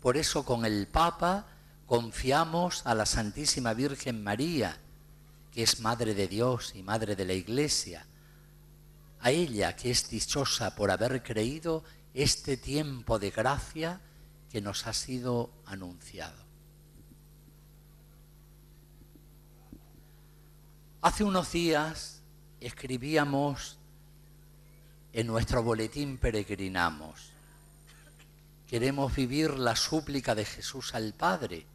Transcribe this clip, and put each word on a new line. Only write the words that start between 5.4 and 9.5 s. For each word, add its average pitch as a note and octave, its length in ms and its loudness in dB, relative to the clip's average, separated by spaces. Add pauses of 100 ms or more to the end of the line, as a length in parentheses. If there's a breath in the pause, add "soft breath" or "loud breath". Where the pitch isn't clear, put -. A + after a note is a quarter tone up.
que A2+ 100 -2
es - 160 2
Madre A2+ 340 0
de G2 140 2
Dios A#2 480 -2
y F#2+ 80 -14
Madre G#2 320 -2
de F#2+ 80 -4
la F#2 80 -2
Iglesia, F#2+ 760 -2 (1160 loud breath)
a B2 100 4
ella A#2 460 2